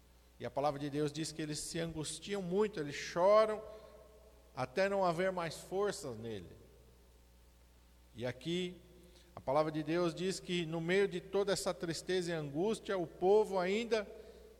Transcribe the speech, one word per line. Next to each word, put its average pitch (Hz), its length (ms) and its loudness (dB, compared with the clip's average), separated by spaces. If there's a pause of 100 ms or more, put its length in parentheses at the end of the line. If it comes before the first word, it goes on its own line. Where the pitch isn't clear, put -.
(380)
E 120 60 -8
a 120 60 -6
palavra 139 280 0
de 143 120 -4
Deus 147 200 0
diz 151 220 -6
que 160 80 -6
eles 151 180 -4
se - 220 -6
angustiam 165 640 -4
muito, 196 360 2
eles 147 160 -4
choram 208 680 4 (920)
até 131 320 2
não 196 160 2
haver 180 300 2
mais 165 280 -4
forças 185 580 -2
nele. 107 360 -8 (1600)
E 117 120 -6
aqui 175 500 -4 (580)
a - 60 -14
palavra 151 320 2
de 151 100 -2
Deus 165 320 0
diz 180 240 -2
que 175 280 -2
no 165 160 -2
meio 190 260 4
de 175 140 -6
toda 196 320 0
essa 180 180 0
tristeza 175 600 -2
e - 20 0
angústia, 175 640 0
o 170 80 -2
povo 190 520 4
ainda 208 480 0 (540)